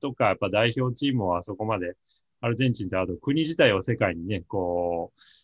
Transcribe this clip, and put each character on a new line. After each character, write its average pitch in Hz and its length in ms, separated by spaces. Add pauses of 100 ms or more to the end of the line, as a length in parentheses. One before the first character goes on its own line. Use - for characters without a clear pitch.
と 139 120
か、 120 120
や 95 80
っ - 40
ぱ 101 120
代 110 260
表 127 200
チ 143 160
ー 135 40
ム 107 100
を 90 120
あ 90 60
そ 104 120
こ 107 100
ま 110 140
で、 87 140 (480)
ア 120 80
ル 117 60
ゼ 127 120
ン 120 60
チ 107 100
ン 92 40
っ - 20
て 92 80
あ 92 80
と 90 100
国 143 260
自 160 140
体 131 180
を 95 80
世 - 160
界 92 180
に 82 120
ね、 92 200
こ 87 680
う、 - 40 (240)